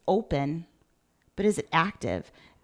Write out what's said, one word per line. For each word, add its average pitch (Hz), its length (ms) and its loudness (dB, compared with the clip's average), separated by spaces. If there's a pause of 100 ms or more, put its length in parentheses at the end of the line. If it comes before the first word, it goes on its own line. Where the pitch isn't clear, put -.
open, 165 580 0 (720)
but 196 100 2
is 214 120 2
it - 140 -8
active? 160 600 0 (320)